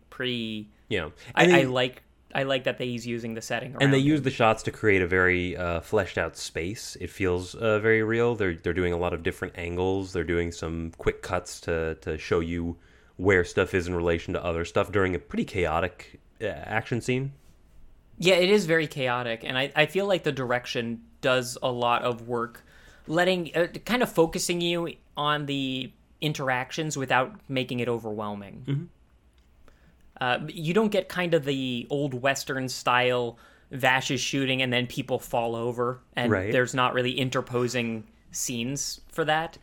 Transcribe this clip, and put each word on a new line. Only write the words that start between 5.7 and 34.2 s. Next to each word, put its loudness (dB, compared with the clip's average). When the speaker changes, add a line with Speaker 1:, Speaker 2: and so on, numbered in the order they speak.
Speaker 2:
fleshed 0
out -2
space. -8
It -6
feels, -2
uh, 2
very 4
real. 2
They're, 0
they're -2
doing 2
a -2
lot 0
of -6
different -6
angles. -2
They're -2
doing 0
some -6
quick -2
cuts -6
to, -2
to -4
show 0
you -4
where 6
stuff 0
is 2
in -2
relation 0
to -4
other -2
stuff 0
during 2
a -4
pretty -6
chaotic, -2
uh, -4
action -4
scene. -2
Speaker 1:
Yeah, 4
it 4
is 4
very 2
chaotic, -4
and -4
I, -2
I 4
feel -2
like 0
the 0
direction -2
does 2
a 0
lot 2
of -2
work, -4
letting, 2
uh, 2
kind 2
of -2
focusing 2
you 0
on 0
the -2
interactions -2
without 0
making -2
it 0
overwhelming. -6
Speaker 2:
Mm-hmm. -2
Speaker 1:
Uh, 0
you -4
don't 4
get 0
kind 2
of 2
the -2
old 0
Western -2
style, 2
Vash 2
is 0